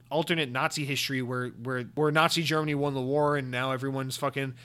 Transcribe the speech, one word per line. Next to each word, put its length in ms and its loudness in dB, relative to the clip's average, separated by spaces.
alternate 400 0
Nazi 360 0
history 360 -2
where, 280 -4
where, 340 -6
where 160 4
Nazi 300 4
Germany 340 0
won 180 0
the 80 -2
war 360 2
and 140 -4
now 200 0
everyone's 460 -2
fucking 480 -4